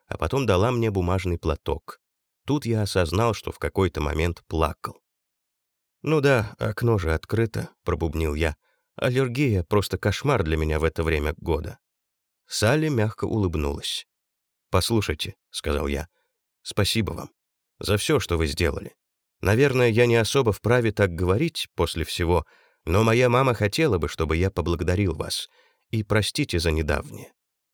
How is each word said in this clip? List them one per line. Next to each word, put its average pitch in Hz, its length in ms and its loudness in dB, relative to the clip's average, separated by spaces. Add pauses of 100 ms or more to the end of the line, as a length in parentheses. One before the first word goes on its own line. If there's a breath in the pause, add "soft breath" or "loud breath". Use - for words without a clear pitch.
а - 100 -8
потом 123 280 -2
дала 104 260 4
мне 113 200 0
бумажный 90 460 0
платок. - 640 -6 (460)
Тут 143 200 -2
я 113 160 0
осознал, 101 520 0
что - 180 -10
в - 80 -12
какой-то 82 420 -2
момент 78 460 -2
плакал. - 540 -4 (1000)
«Ну 151 200 0
да, 131 380 2
окно 113 380 0
же 80 160 0
открыто», 107 560 -2 (140)
пробубнил 80 520 -2
я. 78 200 0 (400)
«Аллергия — 123 680 0
просто 98 340 0
кошмар 107 460 0
для 80 140 0
меня 78 220 0
в 78 40 -4
это 80 200 0
время 76 340 0
года». - 420 -4 (680)
Салли 151 420 0
мягко 107 360 0
улыбнулась. 82 800 -2 (640)
«Послушайте», 95 680 0 (200)
сказал 73 320 -2
я, 71 200 -4 (540)
«спасибо - 520 -2
вам - 180 -12 (480)
за 104 180 0
все, 143 220 2
что - 180 -2
вы 80 100 0
сделали. - 480 -4 (460)
Наверное, 123 480 4
я 117 160 4
не 117 100 4
особо 117 360 2
вправе 113 400 0
так 98 220 0
говорить 92 600 0
после 82 300 -2
всего, 85 400 0 (400 soft breath)
но 92 180 2
моя 120 260 4
мама 127 240 4
хотела 107 440 0
бы, 76 100 -2
чтобы 80 300 -2
я 92 120 2
поблагодарил 87 640 -2
вас. - 340 -8 (400 soft breath)
И 107 140 -2
простите 107 560 -2
за 82 120 2
недавнее». 76 600 -4 (400)